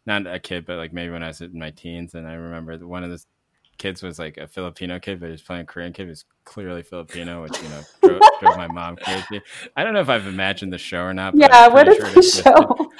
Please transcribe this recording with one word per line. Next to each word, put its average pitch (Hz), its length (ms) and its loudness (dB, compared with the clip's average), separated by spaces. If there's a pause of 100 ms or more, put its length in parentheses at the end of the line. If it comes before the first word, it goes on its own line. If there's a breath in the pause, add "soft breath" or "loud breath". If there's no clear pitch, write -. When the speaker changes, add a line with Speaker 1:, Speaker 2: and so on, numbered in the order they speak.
Speaker 1:
Not 101 200 -6
a 90 120 -12
kid, 87 260 -12
but, 87 140 -12
like, 82 160 -14
maybe 85 180 -12
when 85 100 -12
I 82 60 -12
was 80 140 -18
in 87 160 -18
my 78 140 -14
teens. 85 420 -18
And 82 120 -16
I 80 80 -16
remember 82 440 -16
that 87 80 -20
one 90 180 -14
of 87 60 -12
the 82 120 -16 (560)
kids 95 240 -12
was, 85 160 -16
like, 78 180 -14
a 76 100 -18
Filipino 90 540 -12
kid, 95 200 -14
but 85 60 -16
he 82 60 -14
was 80 100 -20
playing 87 200 -14
a 80 40 -18
Korean 87 260 -16
kid 95 120 -16
who 87 60 -16
was 78 140 -20 (200)
clearly 90 380 -16
Filipino, 85 600 -16
which, 80 200 -14
you 78 60 -18
know, 76 120 -16 (120)
Speaker 2:
<laughs> - 100 -2
Speaker 1:
drove, 381 200 4 (180)
drove - 160 0
my - 120 -10
mom 87 280 -12
crazy. 95 440 -12 (360 loud breath)
I 139 80 -4
don't 220 100 -4
know 202 60 0
if 139 80 -4
I've 110 180 -2
imagined 95 460 -8
the 90 60 -12
show 87 240 -10
or 92 120 -8
not, 95 200 -8
but 294 60 4
Speaker 2:
Yeah, 247 260 10
Speaker 1:
I'm 240 60 8
Speaker 2:
what 285 140 8
Speaker 1:
pretty 370 60 6
Speaker 2:
is 427 40 8
Speaker 1:
sure - 100 -6
it - 80 -8
Speaker 2:
the 359 40 12
Speaker 1:
existed. - 260 4
Speaker 2:
show? 302 440 4 (120)